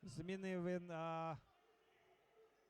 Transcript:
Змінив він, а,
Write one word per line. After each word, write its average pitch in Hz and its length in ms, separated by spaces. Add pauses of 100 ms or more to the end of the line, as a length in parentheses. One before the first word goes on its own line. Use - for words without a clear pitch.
Змінив 185 600
він, 175 260
а, 165 480 (1300)